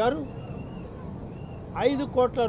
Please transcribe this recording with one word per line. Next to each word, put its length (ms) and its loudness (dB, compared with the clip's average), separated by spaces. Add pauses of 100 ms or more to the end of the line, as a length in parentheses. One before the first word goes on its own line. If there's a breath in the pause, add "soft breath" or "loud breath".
గారు 180 4 (1700)
ఐదు 200 4 (100)
కోట్ల 340 4